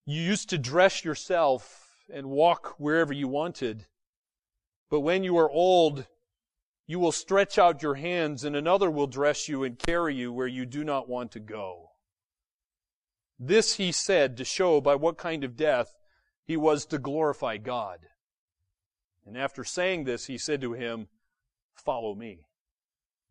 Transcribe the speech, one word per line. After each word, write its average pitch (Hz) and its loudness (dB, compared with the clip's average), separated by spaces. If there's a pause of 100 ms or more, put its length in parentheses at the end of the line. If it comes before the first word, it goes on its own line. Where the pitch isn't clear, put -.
you 151 -4
used 185 -2
to 180 -2
dress 160 4
yourself 151 -2
and 135 -12
walk 151 2
wherever 151 0
you 139 -4
wanted. 131 -4 (1040)
But 151 2
when 180 0
you 180 2
are 156 6
old, 160 4 (800)
you 160 -6
will 175 2
stretch 196 0
out 170 6
your 147 0
hands 151 -4
and 147 -4
another 175 2
will 147 0
dress 139 0
you 135 -4
and 123 -6
carry 165 0
you 123 -6
where 127 -4
you 127 -8
do 139 -10
not 139 -4
want 123 -8
to 113 -12
go." 101 -12 (1500)
This 170 2
he 185 -2
said 143 2
to 131 -8
show 165 2
by 143 4
what 160 0
kind 160 -6
of 123 -8
death 147 0 (540)
he 165 -2
was 151 2
to 156 -4
glorify 139 -2
God. 107 -8 (1200)
And 104 -16
after 135 -6
saying 180 -2
this, 120 -4
he 123 -10
said 143 -2
to 120 -4
him, 117 -8 (680)
"Follow 117 -4
me." 104 -14 (920)